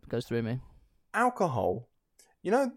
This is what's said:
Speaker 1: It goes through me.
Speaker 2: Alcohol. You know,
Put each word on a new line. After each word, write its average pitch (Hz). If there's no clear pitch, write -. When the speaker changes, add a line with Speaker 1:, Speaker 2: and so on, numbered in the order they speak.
Speaker 1:
It -
goes 120
through 117
me. 117
Speaker 2:
Alcohol. 131
You 170
know, 262